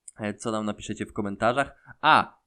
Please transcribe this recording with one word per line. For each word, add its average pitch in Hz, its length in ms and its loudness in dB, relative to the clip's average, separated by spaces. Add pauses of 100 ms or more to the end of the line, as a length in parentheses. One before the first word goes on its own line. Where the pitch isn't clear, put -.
(280)
e, 104 60 -4
co 113 180 -6
nam 107 140 -2
napiszecie 104 400 -6
w - 80 -18
komentarzach. 113 880 -2
A, 143 460 4